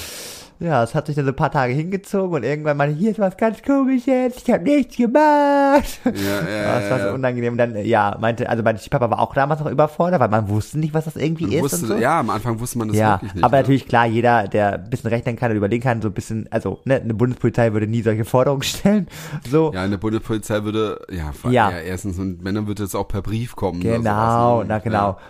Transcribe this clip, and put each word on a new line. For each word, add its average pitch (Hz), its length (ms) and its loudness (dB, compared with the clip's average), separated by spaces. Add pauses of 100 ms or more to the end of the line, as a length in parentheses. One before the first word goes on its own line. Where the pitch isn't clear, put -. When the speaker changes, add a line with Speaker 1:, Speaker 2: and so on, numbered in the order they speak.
(600)
Speaker 1:
Ja, 156 220 2
es 117 100 -2
hat 147 140 -2
sich 151 80 -4
dann 143 100 -2
so 135 60 0
ein 139 60 -4
paar 151 160 0
Tage 131 200 0
hingezogen 185 640 -2
und 139 80 -2
irgendwann 147 340 -2
meinte, 147 220 0
„Hier 214 140 0
ist 220 80 -4
was 190 160 0
ganz 220 260 -2
Komisches, 254 840 0
ich 233 80 2
hab 175 100 2
nichts 277 340 2
gemacht.“ 285 1080 4
Speaker 2:
Ja, 240 80 2
ja, 202 500 -2
Speaker 1:
Ja, 120 180 0
das 101 100 -2
war 131 80 2
Speaker 2:
ja, - 40 0
Speaker 1:
so 98 80 0
Speaker 2:
ja. - 40 -4
Speaker 1:
unangenehm. 123 420 -2
Dann, 117 280 0
ja, 104 360 4
meinte, 113 280 0
also 113 160 0
mein 110 120 2 (140)
Papa 123 180 0
war 110 120 0
auch 113 140 0
damals 143 260 0
noch 147 100 -4
überfordert, 156 480 2
weil 123 100 4
man 107 200 2
wusste 107 320 -2
nicht, 156 140 -2
was 156 100 0
das 160 100 -10
irgendwie 160 300 -2
Speaker 2:
Man 107 80 0
Speaker 1:
ist 143 100 2
Speaker 2:
wusste, 139 200 0
Speaker 1:
und - 100 -4
so. - 60 0
Speaker 2:
ja, 143 200 2
am 120 120 0
Anfang 113 280 -2
wusste 123 200 -6
man 110 100 -2
das 104 80 0
Speaker 1:
Ja, 107 180 4
Speaker 2:
wirklich 95 200 -6
nicht, 98 100 -2
Speaker 1:
aber 123 120 4
Speaker 2:
ne? 135 60 6
Speaker 1:
natürlich, 131 240 2
klar, 120 200 4
jeder, 117 420 2
der 101 260 2
ein 92 160 -10
bisschen 117 200 -4
rechnen 117 260 -2
kann 117 160 0
und 107 60 0
überlegen 104 260 0
kann, 117 180 0
so 107 60 0
ein 92 60 -4
bisschen, 110 360 -6
also, 98 340 -4
ne, 131 120 2
eine 117 180 -2
Bundespolizei 117 580 2
würde 107 140 0
nie 113 160 -2
solche 110 220 0
Forderungen 135 380 0
<laughs> - 20 -6
stellen, 202 420 0 (420)
so. 151 240 2
Speaker 2:
Ja, 92 100 -4
eine 98 160 -2
Bundespolizei 107 640 -2
würde, 107 440 -4
ja, 80 220 -6
vor-, 117 220 -4
Speaker 1:
Ja. 110 180 4
Speaker 2:
ja, 87 80 -6
erstens, 90 400 -6
und 92 260 -6
wenn, 95 120 -2
dann 107 100 -2
würde 104 160 -6
es 101 140 -6
auch 101 100 -4
per 101 160 -4
Brief 113 320 -4
kommen 87 260 -4
oder 113 180 0
Speaker 1:
Genau, 117 580 2
Speaker 2:
sowas, 113 60 0
ne? 101 120 -2
Speaker 1:
na, 110 60 0
genau. 107 300 0
Speaker 2:
Ja. 92 80 -8 (120)